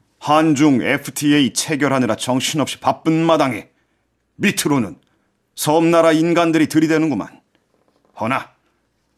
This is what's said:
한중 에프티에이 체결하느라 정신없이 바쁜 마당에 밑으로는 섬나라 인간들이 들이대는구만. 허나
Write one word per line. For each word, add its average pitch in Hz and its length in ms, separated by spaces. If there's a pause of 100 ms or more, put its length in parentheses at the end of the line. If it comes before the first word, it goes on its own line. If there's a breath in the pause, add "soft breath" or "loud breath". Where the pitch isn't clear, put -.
(180)
한중 147 640
에프티에이 139 720
체결하느라 131 640
정신없이 131 640
바쁜 160 440
마당에 147 440 (680)
밑으로는 143 640 (580)
섬나라 165 580
인간들이 160 540
들이대는구만. 156 600 (920)
허나 123 300 (680)